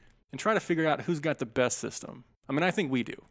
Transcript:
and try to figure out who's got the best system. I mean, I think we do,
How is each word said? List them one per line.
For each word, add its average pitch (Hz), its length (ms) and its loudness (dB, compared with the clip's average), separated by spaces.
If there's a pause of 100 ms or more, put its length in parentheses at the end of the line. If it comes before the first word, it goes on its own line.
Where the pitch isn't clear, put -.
(320)
and 139 80 -10
try 220 160 2
to 185 40 4
figure 160 280 2
out 139 160 2
who's 170 160 0
got 147 180 0
the 131 80 -2
best 120 320 2
system. - 460 -10 (260)
I 135 40 -2
mean, 151 100 2
I 180 80 4
think 170 200 0
we 123 120 2
do, - 100 -6 (180)